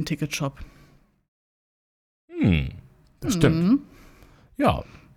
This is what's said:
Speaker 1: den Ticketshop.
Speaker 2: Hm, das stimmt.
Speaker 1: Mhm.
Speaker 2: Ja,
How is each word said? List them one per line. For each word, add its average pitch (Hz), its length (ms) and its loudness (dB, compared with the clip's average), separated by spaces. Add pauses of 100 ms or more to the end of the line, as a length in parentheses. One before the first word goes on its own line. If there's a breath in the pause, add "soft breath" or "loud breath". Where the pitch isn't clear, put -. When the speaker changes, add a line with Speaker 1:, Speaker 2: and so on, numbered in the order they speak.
Speaker 1:
den 151 40 -2
Ticketshop. 151 540 -6 (1700 soft breath)
Speaker 2:
Hm, 95 400 2 (500)
das 277 160 -2
stimmt. 160 280 2
Speaker 1:
Mhm. 240 160 4 (800 soft breath)
Speaker 2:
Ja, - 260 0 (340 loud breath)